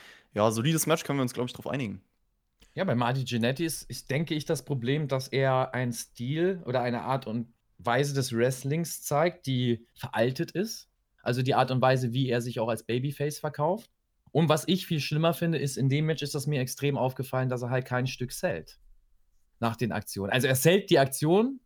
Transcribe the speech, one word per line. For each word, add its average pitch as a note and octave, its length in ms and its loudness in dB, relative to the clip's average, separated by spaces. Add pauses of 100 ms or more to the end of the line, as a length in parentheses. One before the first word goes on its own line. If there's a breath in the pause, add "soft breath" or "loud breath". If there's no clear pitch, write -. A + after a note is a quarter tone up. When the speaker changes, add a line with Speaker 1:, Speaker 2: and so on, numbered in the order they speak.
(340 loud breath)
Speaker 1:
ja, G#2+ 160 4
solides C3 360 0
Match D#3+ 180 2
können C#3+ 140 0
wir C3+ 40 2
uns, B2 120 -4
glaub A#2+ 120 -2
ich, B2 60 -10
drauf - 160 -12
einigen. A2 320 -4 (720)
Speaker 2:
Ja, F3 100 -2
bei E3 100 0
Marty B2 320 2
Jannetty B2 380 0
ist, D#3+ 260 -4
ist, - 200 -10
denke D#3 240 -2
ich, D3+ 120 -4
das D#3 180 -2
Problem, C#3 440 -2
dass C3 200 -2
er C3 460 2
einen B2 180 -2
Stil D#3+ 720 -4
oder B2+ 180 0
eine A#2+ 200 -2
Art B2+ 240 -2
und A2+ 260 -6 (260)
Weise C3 360 2
des C3+ 200 0
Wrestlings C3+ 680 0
zeigt, E3+ 440 0
die B2 480 0
veraltet C3 580 -2
ist. G#3+ 360 -6 (340)
Also B2 200 0
die B2+ 120 2
Art B2+ 160 4
und B2+ 120 0
Weise, B2+ 300 4
wie C3 160 0
er A#2+ 120 2
sich A#2+ 200 -6
auch A2+ 80 0
als A2 160 -2
Babyface C#3+ 540 -2
verkauft. D3+ 520 -2 (420)
Und D#3 160 4
was D3+ 200 4
ich F3+ 180 0
viel D#3+ 140 0
schlimmer D#3+ 340 2
finde, E3 240 0
ist, C#3 180 -4
in C3+ 120 2
dem D3 180 2
Match D#3 160 -2
ist C#3+ 120 -6
das C#3 120 -4
mir D3 140 0
extrem C#3 360 -2
aufgefallen, C3 520 -2
dass B2 140 -4
er B2 80 -4
halt B2+ 140 0
kein B2+ 220 -2
Stück C3 260 -6
sellt G2 460 -6 (800)
nach A2+ 180 -2
den A2+ 160 -2
Aktionen. G2 400 -4
Also B2+ 140 2
er C3 80 4
sellt E3+ 360 4
die E3 80 8
Aktion F#3 680 2